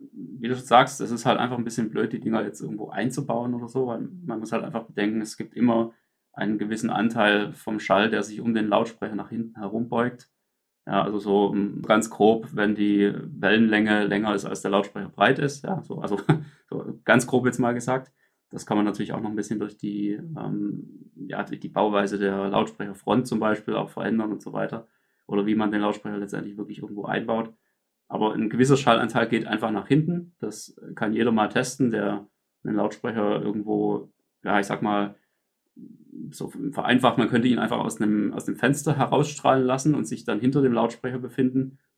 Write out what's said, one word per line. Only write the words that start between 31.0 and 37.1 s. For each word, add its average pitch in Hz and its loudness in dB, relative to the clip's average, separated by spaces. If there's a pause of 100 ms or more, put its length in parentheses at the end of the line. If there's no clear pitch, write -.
jeder 113 4
mal 107 4
testen, 127 0
der 104 -2 (360)
einen 104 -2
Lautsprecher 104 0
irgendwo, 104 -2 (320)
ja, 101 2
ich 98 -2
sag - -4
mal, 101 0 (1160)
so - -12 (200)
vereinfacht, 120 4